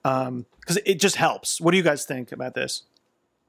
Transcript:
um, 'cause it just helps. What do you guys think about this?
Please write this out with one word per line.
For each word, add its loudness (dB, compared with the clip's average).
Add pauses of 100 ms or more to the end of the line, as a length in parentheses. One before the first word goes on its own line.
um, -2 (200)
'cause 0
it 2
just 2
helps. 0
What 4
do 6
you 4
guys 2
think -8
about -8
this? -4 (680)